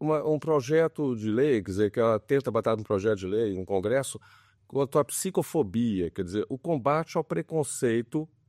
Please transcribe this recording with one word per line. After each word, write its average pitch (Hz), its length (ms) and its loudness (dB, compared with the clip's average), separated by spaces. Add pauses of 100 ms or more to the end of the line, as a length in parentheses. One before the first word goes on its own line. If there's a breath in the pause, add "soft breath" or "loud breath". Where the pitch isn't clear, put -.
uma, 151 260 0
um 151 120 2
projeto 151 760 0
de 110 160 -2
lei, 120 320 4
quer 90 80 -6
dizer, 101 200 2
que 120 100 -2
ela 113 180 4
tenta 131 320 0
botar 110 240 2
um 107 80 -2
projeto 104 360 2
de 92 80 -6
lei, 104 300 0
um 92 100 -6
congresso, 101 520 -2 (480 soft breath)
quanto 135 320 0
à 143 60 6
psicofobia, 113 1040 0
quer 95 140 -6
dizer, 95 240 -2
o - 80 -8
combate 156 640 -2
ao 160 40 0
preconceito 151 1040 -2 (220)